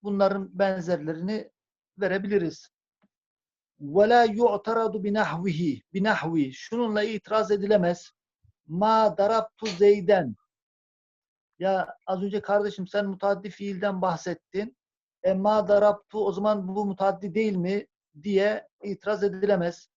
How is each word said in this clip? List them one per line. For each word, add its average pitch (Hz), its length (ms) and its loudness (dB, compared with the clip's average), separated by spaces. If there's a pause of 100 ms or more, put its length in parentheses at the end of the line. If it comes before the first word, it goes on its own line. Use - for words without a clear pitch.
Bunların 196 560 -2
benzerlerini 180 920 -4 (480)
verebiliriz. 190 680 -4 (1120)
Ve 160 280 2
la 240 160 8
yu'taradu 220 800 0
bi 202 100 0
nahvihi. 165 680 -2 (100)
Bi 190 120 -2
nahvi. 165 480 0
Şununla 214 500 -4
itiraz 214 480 -2
edilemez. 202 600 0 (560)
Ma 208 520 2
darabtu 220 480 -2
Zeyden. 180 680 4 (1200)
Ya 185 380 -2 (100)
az 185 160 -2
önce 202 180 -2
kardeşim 202 460 -2
sen 208 200 -2
mutaddi 196 440 -2
fiilden 196 520 -4
bahsettin. 185 760 -6 (460)
E 190 120 2
ma 208 340 2
darabtu 208 580 2
o 202 60 -2
zaman 202 360 -2
bu 202 180 -4
mutaddi 196 480 -4
değil 214 220 0
mi 185 300 -4 (360)
diye 202 460 0 (140)
itiraz 202 420 -4
edilemez. 190 720 0